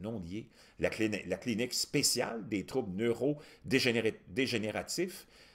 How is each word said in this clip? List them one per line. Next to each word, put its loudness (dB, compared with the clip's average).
non -6
liées. -10
La 4
clini-, 2
la 0
clinique -2
spéciale 0
des 0
troubles -2
neurodégénératifs, 0